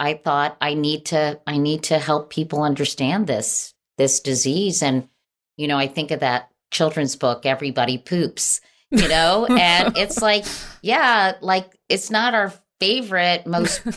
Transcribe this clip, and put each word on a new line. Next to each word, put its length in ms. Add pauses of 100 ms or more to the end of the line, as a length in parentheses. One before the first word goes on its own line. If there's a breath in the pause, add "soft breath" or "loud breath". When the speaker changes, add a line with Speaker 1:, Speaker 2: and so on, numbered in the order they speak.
Speaker 1:
Yeah. 60
Speaker 2:
I 80
thought, 460
"I 140
need 320
to, 400
I 120
need 260
to 140
help 320
people 320
understand 640
this, 480 (240)
this 220
disease." 600
And, 260 (480)
you 120
know, 100
I 80
think 240
of 100
that 300 (200)
children's 440
book, 320
Everybody 520
Poops, 640 (300 soft breath)
you 160
know, 400
Speaker 1:
<laughs> 40
Speaker 2:
and 460
it's 260
like, 220 (380 loud breath)
yeah, 580
like, 380 (100)
it's 220
not 240
our 180 (280)
favorite, 680
most 360 (140)